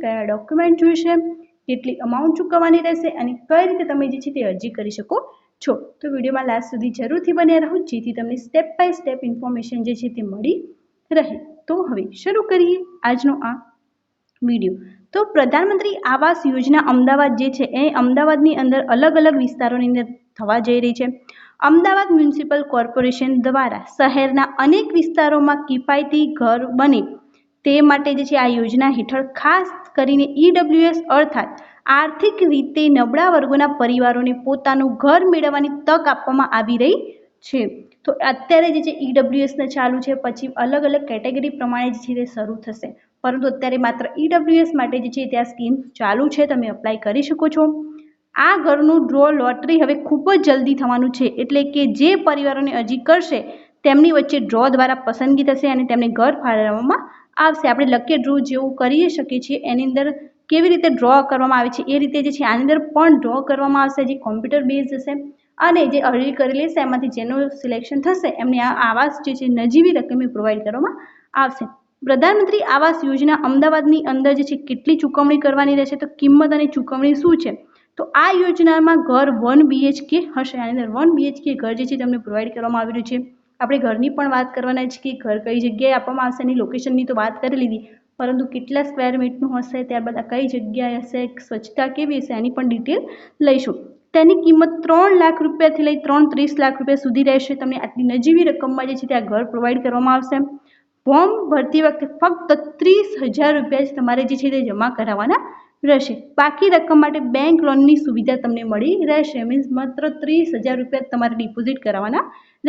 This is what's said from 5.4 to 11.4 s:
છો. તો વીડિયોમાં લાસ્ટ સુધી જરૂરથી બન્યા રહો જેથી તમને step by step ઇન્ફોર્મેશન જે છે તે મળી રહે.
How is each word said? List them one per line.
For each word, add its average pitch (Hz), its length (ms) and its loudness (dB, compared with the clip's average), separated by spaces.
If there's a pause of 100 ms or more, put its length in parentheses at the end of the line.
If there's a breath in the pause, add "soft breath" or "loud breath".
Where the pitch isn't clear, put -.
છો. 262 120 -2 (240)
તો 302 140 -10
વીડિયોમાં 262 380 -4
લાસ્ટ 233 240 -6
સુધી 240 220 -6
જરૂરથી 311 420 -4
બન્યા 320 260 4
રહો 339 260 -4
જેથી 233 260 -8
તમને 240 280 -8
step 320 340 -2
by 359 100 2 (120)
step 254 280 -8
ઇન્ફોર્મેશન 233 600 -8
જે 240 120 -4
છે 240 160 -6
તે 220 140 -8
મળી 226 260 -2 (540)
રહે. 302 260 0 (320)